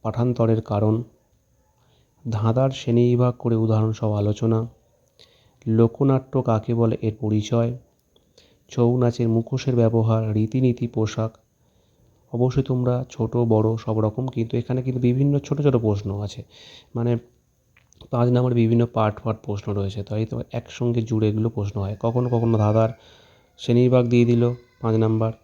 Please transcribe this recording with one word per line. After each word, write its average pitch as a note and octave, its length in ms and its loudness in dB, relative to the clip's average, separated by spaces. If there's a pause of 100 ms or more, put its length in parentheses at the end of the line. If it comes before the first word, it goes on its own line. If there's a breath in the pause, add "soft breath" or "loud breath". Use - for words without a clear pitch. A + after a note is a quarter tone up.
পাঠান্তরের A2+ 580 0
কারণ, G#2+ 320 0 (1300)
ধাঁধার A2+ 460 0
শ্রেণীবিভাগ A#2+ 680 2
করে A#2 180 -2
উদাহরণ A2 360 2
সহ A2 220 -4
আলোচনা, G#2+ 440 0 (1080 soft breath)
লোকনাট্য B2+ 760 2
কাকে A2+ 320 0
বলে A#2 280 0
এর G#2+ 180 -2
পরিচয়, A2 500 0 (1000 soft breath)
ছৌ A#2+ 260 2
নাচের A#2+ 320 0
মুখোশের A#2 480 0
ব্যবহার, A2+ 460 2 (100)
রীতিনীতি, A#2+ 560 0
পোশাক। A2 440 -4 (1000)
অবশ্যই B2+ 320 0
তোমরা B2 300 -2 (160)
ছোট A2+ 220 -4 (140)
বড় A2 300 4
সব A2 220 -4
রকম, A2 280 -2
কিন্তু A2+ 300 -4
এখানে B2 260 -4
কিন্তু B2+ 180 -4
বিভিন্ন C3 380 2
ছোট C#3+ 240 -4
ছোট C3+ 140 4
প্রশ্ন G#2+ 320 0 (140)
আছে, G#2 180 -10 (540 loud breath)
মানে A#2+ 180 0 (1000)
পাঁচ A#2+ 200 2
নাম্বার B2 240 2
বিভিন্ন A#2 280 4 (120)
পার্ট G#2+ 260 0
পার্ট A2+ 220 -4
প্রশ্ন G#2 300 -8
রয়েছে, G2+ 300 -4
তাই G#2+ 240 -4
তো A#2+ 100 -10 (160)
একসঙ্গে A#2+ 500 -4
জুড়ে A2 260 0
এগুলো A2 220 -2
প্রশ্ন G2+ 300 -6
হয়। G2 200 -6
কখনো B2 300 -2
কখনো A#2 280 0
ধাঁধার G#2+ 320 2 (720 soft breath)
শ্রেণীবিভাগ B2 460 4
দিয়ে A#2+ 200 4
দিল A#2+ 160 2 (380)
পাঁচ A2+ 160 0
নাম্বার A2 360 0 (120)